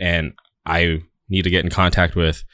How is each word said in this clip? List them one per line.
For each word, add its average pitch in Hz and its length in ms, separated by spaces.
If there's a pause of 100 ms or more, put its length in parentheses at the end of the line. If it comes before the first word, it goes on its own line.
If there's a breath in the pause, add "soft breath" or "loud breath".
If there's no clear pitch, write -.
and 85 320 (320)
I 82 380 (260)
need 95 140
to 90 80
get 90 120
in 87 60
contact 90 460
with 82 280 (100)